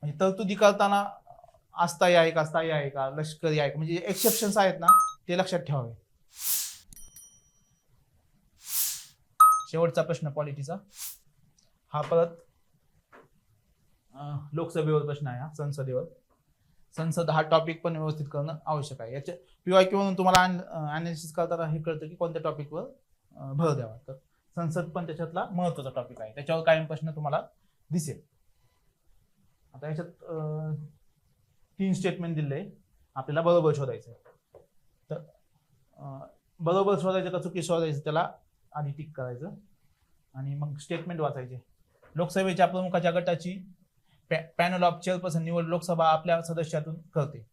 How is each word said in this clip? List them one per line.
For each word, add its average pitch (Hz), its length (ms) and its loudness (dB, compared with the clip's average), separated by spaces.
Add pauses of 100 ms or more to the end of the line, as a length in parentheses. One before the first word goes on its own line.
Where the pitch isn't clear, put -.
म्हणजे 147 180 -6
तरतुदी 190 340 0
करताना 202 520 4 (680)
अस्थायी 175 400 4
आहे 165 160 8
का, 160 140 2
स्थायी 160 260 0
आहे 143 200 0
का, 135 200 -2
लष्करी 156 480 -2
आहे 143 120 2
का, 139 60 -8
म्हणजे 156 180 -2
एक्सेप्शन्स 202 640 0
आहेत 196 240 4
ना 165 60 2 (420)
ते 175 100 0
लक्षात 185 220 0
ठेवावे. 135 320 -4 (3750)
शेवटचा 165 320 2
प्रश्न 156 280 -4
पॉलिटीचा, 147 460 -8 (1160)
हा 151 80 -2
परत, 165 260 2 (1900)
अ, 147 220 -8 (160)
लोकसभेवर 156 520 2
प्रश्न 147 220 -4
आहे, 123 140 -6
हा 151 140 -10
संसदेवर. 139 500 -4 (920)
संसद 160 340 0
हा 156 120 4
टॉपिक 160 400 2
पण 165 140 -2
व्यवस्थित 156 360 -4
करणं 147 240 -4 (100)
आवश्यक 139 340 -6
आहे. 117 140 -10
याच्या 143 200 -8 (300)
पीवायक्यू 190 340 6
म्हणून 196 200 0
तुम्हाला 185 340 8
an-, 175 120 -6
अ, 151 300 -6
ॲनालिसिस 160 380 -6
करताना 170 340 -2
हे 156 160 -2
कळतं 156 260 -6
की 175 60 -14
कोणत्या 165 280 -6
टॉपिकवर, 151 420 -6 (520)
अ, 139 160 -12
भर 151 220 2
द्यावा. 113 220 -8
तर - 160 -18 (420)
संसद 170 360 -4
पण 175 160 -6
त्याच्यातला 165 380 -6
महत्त्वाचा 175 500 -4
टॉपिक 120 260 -8
आहे, 110 140 -14
त्याच्यावर 160 300 -4
कायम 160 200 4
प्रश्न 156 260 -6
तुम्हाला 151 300 -2 (500)
दिसेल. 151 480 -6 (1400)
आता 143 100 -10
याच्यात, 165 200 -6
अं, 156 680 -6 (1040)
तीन 190 140 2
स्टेटमेंट 180 420 -2
दिले, 147 360 -4 (440)
आपल्याला 143 260 -2
बरोबर 170 360 6
शोधायचं 131 340 -6
आहे. - 80 -20 (920)
तर, 156 80 -6 (800)
अं, 139 300 -14 (340)
बरोबर 196 420 2
शोधायचं 185 280 0
का 180 80 -2
चुकी 175 240 -4
शोधायचं, 160 380 0
त्याला 156 320 0 (420)
आधी 147 180 -4
टिक 156 240 -12
करायचं 127 340 -8 (840)
आणि 139 200 -8
मग 147 220 -6
स्टेटमेंट 170 440 -8
वाचायचे. 127 380 -6 (560)
लोकसभेच्या 180 520 2
प्रमुखाच्या 180 440 0
गटाची 175 640 -4 (560)
पॅ-, 156 140 -2 (140)
panel 180 240 2
of 175 120 4 (140)
chairperson 180 340 -2
निवड 170 220 0
लोकसभा 165 440 2
आपल्या 165 340 4
सदस्यातून 160 580 -4
करते. - 520 -4